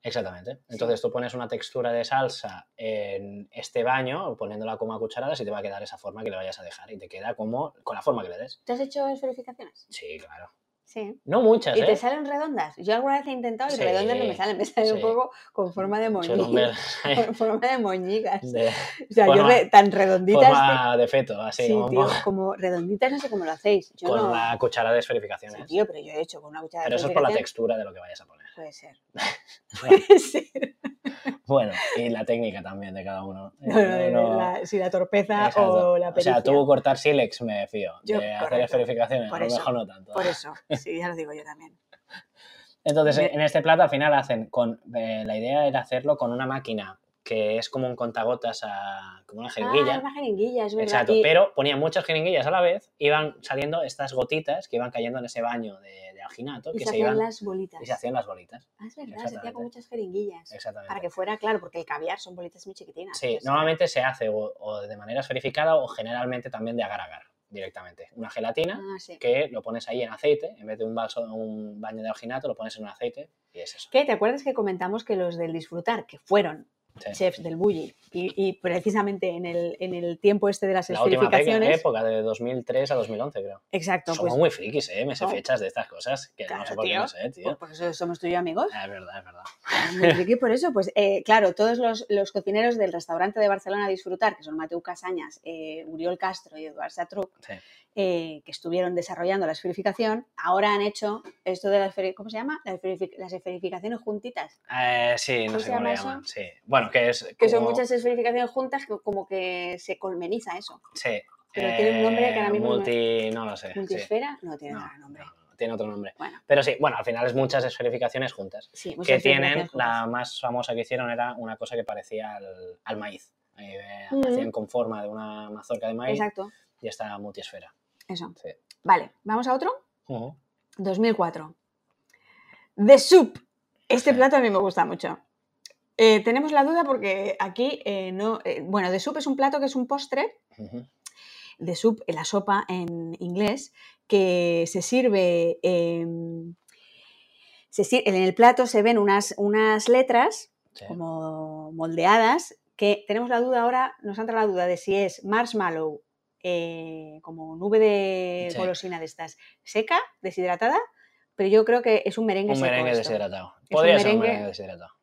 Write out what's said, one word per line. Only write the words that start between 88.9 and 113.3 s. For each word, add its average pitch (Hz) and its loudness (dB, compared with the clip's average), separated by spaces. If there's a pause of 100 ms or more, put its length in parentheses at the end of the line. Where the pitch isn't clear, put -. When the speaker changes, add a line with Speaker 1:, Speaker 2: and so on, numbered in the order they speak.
Speaker 1:
verdad, - -14
es 95 -18
verdad. - -20 (260)
Speaker 2:
Somos 175 0
muy 170 6
frikis 190 2
por 240 0
eso. 285 0
Pues, 190 0
eh, 196 2
claro, 208 4
todos 226 2
los, 226 -2
los 202 0
cocineros 220 0
del 185 0
restaurante 175 -4
de 208 4
Barcelona 196 -2
Disfrutar, 190 -2
que 156 -20
son 156 -10
Mateu 160 -6
Casañas, 175 -10
eh, 160 -12
Uriol 165 -6
Castro 185 -8
y 156 -14
Eduard 151 -12
Satruc, 185 -8 (160)
Speaker 1:
Sí. 190 -16 (420)
Speaker 2:
eh, 170 -4
que - -20
estuvieron 180 -4
desarrollando 175 -2
la 160 -2
esferificación, 208 -2 (120)
ahora 196 2
han 202 0
hecho 208 -4 (220)
esto 185 -4
de 202 4
la 196 0
esferi-, 190 -4
¿cómo 208 -16
se 220 -10
llama? 277 -8
La 202 -10
esferific-, 185 -6
las 185 -12
esferificaciones 185 -8
juntitas. 208 -10 (200)
Speaker 1:
Eh, 123 2
sí, 123 -2
no 110 -4
Speaker 2:
¿Cómo 110 -2
Speaker 1:
sé - -4
Speaker 2:
se - -6
Speaker 1:
cómo 117 -2
le - -2
Speaker 2:
llama - 0
eso? 117 -6
Speaker 1:
llaman, 269 -10
sí. - -12 (220)
Bueno, 127 4
que 120 4
es 120 -4
Speaker 2:
Que 226 6
son 226 4
Speaker 1:
como 226 0
Speaker 2:
muchas 247 0
esferificaciones 240 0
juntas, 262 -4
que 208 -8
como 196 -6
que 180 -6
se - -10
colmeniza 180 -6
eso. - -16 (140)
Speaker 1:
Sí. 110 -4 (340)
Speaker 2:
Pero 120 -2
tiene 220 4
un 220 2
nombre 226 2
que - -2
ahora 214 0
Speaker 1:
Eh, 208 0
Speaker 2:
mismo 220 0
no 120 2
me 120 2
Speaker 1:
multi-, 113 0